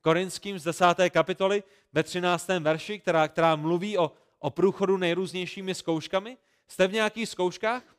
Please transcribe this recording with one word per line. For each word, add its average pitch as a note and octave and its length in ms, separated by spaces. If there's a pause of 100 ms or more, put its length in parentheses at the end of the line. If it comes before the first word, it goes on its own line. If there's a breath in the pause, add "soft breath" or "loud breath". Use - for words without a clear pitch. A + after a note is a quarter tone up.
Korinským F#3 580
z C#3 60
desáté F3 460
kapitoly F#3+ 520 (300 soft breath)
ve D#3 100
třináctém F3 600
verši, D#3 360
která, D#3+ 300
která D#3+ 280
mluví F3 420
o, D#3+ 140 (260 soft breath)
o D3+ 120
průchodu F#3+ 460
nejrůznějšími F3+ 800
zkouškami? F#3+ 640 (320)
Jste - 180
v F#3 60
nějakých A3 360
zkouškách? A3 540 (160)